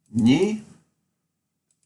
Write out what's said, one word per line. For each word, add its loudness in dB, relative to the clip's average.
Ні. 0